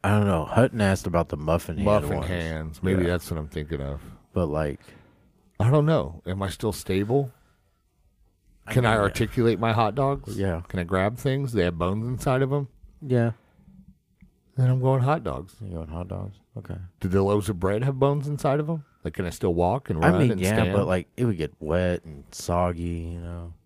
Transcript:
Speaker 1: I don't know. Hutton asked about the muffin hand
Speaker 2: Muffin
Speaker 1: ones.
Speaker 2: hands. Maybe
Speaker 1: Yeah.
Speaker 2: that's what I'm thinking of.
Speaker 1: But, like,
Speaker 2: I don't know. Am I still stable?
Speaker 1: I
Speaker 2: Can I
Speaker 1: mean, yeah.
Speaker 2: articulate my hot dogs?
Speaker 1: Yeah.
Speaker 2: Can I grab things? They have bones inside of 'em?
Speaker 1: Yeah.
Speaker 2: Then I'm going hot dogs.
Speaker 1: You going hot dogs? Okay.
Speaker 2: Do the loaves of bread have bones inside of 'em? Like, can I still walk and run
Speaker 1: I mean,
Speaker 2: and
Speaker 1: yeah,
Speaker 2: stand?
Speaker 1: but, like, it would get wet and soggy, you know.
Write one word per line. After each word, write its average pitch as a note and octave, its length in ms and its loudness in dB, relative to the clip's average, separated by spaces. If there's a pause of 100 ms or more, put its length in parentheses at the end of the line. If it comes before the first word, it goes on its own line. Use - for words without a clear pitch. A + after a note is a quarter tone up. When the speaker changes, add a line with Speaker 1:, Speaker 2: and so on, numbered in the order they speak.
Speaker 1:
I G2 60 4
don't G#2 160 4
know. E2 180 2
Hutton A#2 360 2
asked F#2+ 260 2
about E2+ 220 0
the - 80 -6
muffin D#2+ 400 -2
hand G2 100 0
Speaker 2:
Muffin D2 320 2
Speaker 1:
ones. C#2 100 -4
Speaker 2:
hands. D#2+ 540 -6
Maybe F#2 200 2
Speaker 1:
Yeah. E2+ 80 2
Speaker 2:
that's F2 200 -4
what E2 80 -4
I'm D2+ 100 -8
thinking D2 320 -6
of. C#2 200 -6 (320)
Speaker 1:
But, F2+ 140 0
like, D2 340 -2 (800)
Speaker 2:
I A2+ 120 4
don't D3+ 160 4
know. E2 400 0
Am F#2+ 160 -4
I F#2+ 60 -4
still G#2 240 -4
stable? A2+ 600 0 (1300)
Speaker 1:
I A2 60 -8
Speaker 2:
Can B2 120 4
I A2 60 6
Speaker 1:
mean, A2+ 80 4
yeah. G#2 40 4
Speaker 2:
articulate A2+ 560 2
my A2+ 140 2
hot G#2+ 220 2
dogs? C3+ 440 -2
Speaker 1:
Yeah. F2 300 0
Speaker 2:
Can F#2+ 100 -4
I F2 60 -2
grab F#2+ 340 0
things? C3+ 340 -2
They G2 120 2
have E2+ 140 0
bones G2 280 0
inside B2+ 360 0
of C3+ 100 0
'em? C#3+ 160 -2 (340)
Speaker 1:
Yeah. A#2+ 300 2 (1200)
Speaker 2:
Then B2+ 140 4
I'm B2+ 100 2
going C3 220 4
hot C#3+ 220 0
dogs. D#2 360 -6
Speaker 1:
You F#2+ 140 -10
going D#2+ 140 -6
hot F2 200 -8
dogs? F#2+ 280 -8 (200)
Okay. F#2+ 200 -10 (240)
Speaker 2:
Do G2 80 -2
the G2 140 4
loaves G2+ 260 2
of G2 120 -4
bread G2+ 240 0
have C3+ 140 -2
bones C#3 300 2
inside D3 320 0
of D3+ 100 -4
'em? D#3 140 -4 (200)
Like, E2 100 -6
can F#2+ 120 -4
I E2+ 40 -4
still F2+ 240 0
walk F2+ 360 0
and D#2+ 120 0
run E3 120 6
Speaker 1:
I F3+ 40 2
mean, A#2+ 140 4
Speaker 2:
and F#2 80 -2
Speaker 1:
yeah, F#2+ 140 2
Speaker 2:
stand? G2 220 2
Speaker 1:
but, G2+ 100 2
like, F2+ 300 0
it A#2+ 80 0
would A2 120 0
get D2+ 240 -4
wet F2 440 0
and D2 280 -16
soggy, F2 500 0 (320)
you F2 60 -10
know. E2+ 340 -12 (100)